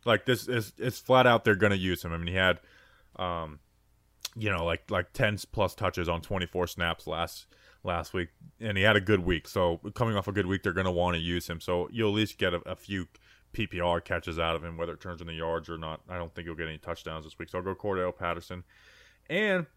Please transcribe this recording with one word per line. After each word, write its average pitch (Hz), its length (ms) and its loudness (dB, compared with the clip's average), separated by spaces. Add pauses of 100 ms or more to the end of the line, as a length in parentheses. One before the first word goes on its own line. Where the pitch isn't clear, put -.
Like, 110 200 4
this 123 220 2
is, 117 300 -2
it's - 220 -4
flat 127 280 8
out 117 160 6
they're 107 120 6
gonna 101 200 4
use 92 300 0
him. 85 80 -6
I 85 40 -4
mean, 85 100 2
he 87 80 0
had, 92 260 4 (560)
um, 82 420 -6 (800)
you 107 120 -2
know, 87 140 0
like, 85 260 -2
like, 90 220 0
ten 107 260 0 (140)
plus 101 240 0
touches 90 320 -2
on 85 140 -2
twenty-four 90 460 -2
snaps 85 400 -4
last 80 380 -6 (380)
last 87 300 -4
week, 90 160 -2 (300)
and 107 180 -2
he 95 60 4
had 107 120 8
a 104 60 4
good 95 200 4
week. 85 260 0
So 87 300 2 (180)
coming 113 200 0
off 98 120 -2
a 107 40 -4
good 98 140 2
week, 95 180 0
they're 95 100 0
gonna 92 180 0
wanna 87 260 2
use 85 320 -2
him. 85 120 -6
So 90 300 -2
you'll 113 200 0
at 104 40 0
least 107 220 0
get 92 160 0
a, 87 40 0 (120)
a 92 60 -6
few 95 320 -6 (440)
P 113 160 -4
P 90 120 -8
R 87 220 2
catches 85 360 -6
out 82 180 0
of 78 80 -6
him, 82 140 -10
whether 82 160 -4
it 76 80 -18
turns 87 200 -12
into 82 120 -12
yards 82 360 -4
or 82 80 -8
not. 80 320 -8
I 90 80 -8
don't 85 180 -8
think 87 100 -10
you'll 85 100 -10
get 80 120 -6
any 78 100 -8
touchdowns 80 480 -10
this 78 140 -20
week. 82 100 -12
So - 80 -6
I'll 90 60 -6
go 95 120 -4
Cordell 92 400 -2
Patterson. 87 480 -6 (640)
And 185 360 0 (120)